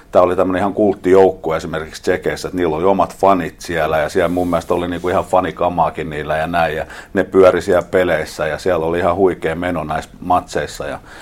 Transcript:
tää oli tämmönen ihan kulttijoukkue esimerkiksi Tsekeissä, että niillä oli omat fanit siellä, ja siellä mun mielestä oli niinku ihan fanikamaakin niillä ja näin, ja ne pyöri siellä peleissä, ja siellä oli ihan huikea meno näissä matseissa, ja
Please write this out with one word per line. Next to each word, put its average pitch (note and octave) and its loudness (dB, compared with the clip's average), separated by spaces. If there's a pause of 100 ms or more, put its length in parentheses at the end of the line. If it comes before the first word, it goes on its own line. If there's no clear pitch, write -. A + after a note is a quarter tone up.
(120)
tää F#2 6
oli F2+ 4
tämmönen F#2 0
ihan G2 -2
kulttijoukkue F#2+ 4
esimerkiksi D#2+ -8
Tsekeissä, E2 -2
että F2 -8
niillä E2 0
oli E2+ -2
omat F#2 2
fanit F2+ 0
siellä, D#2+ -2
ja D2 0
siellä F2 0
mun F2 -2
mielestä E2+ -2
oli F2 0
niinku F2 -6
ihan F2 0
fanikamaakin E2+ -2
niillä D2+ -6
ja D#2+ -4
näin, E2 -2
ja D#2 -6 (280)
ne F#2+ 0
pyöri F2+ 6
siellä F2 0
peleissä, D#2+ 0
ja D2+ -4
siellä E2+ -2
oli E2+ -2
ihan F2 0
huikea E2+ 0
meno F2 -4
näissä D#2 -8 (100)
matseissa, D#2+ -4
ja C2 -10 (220)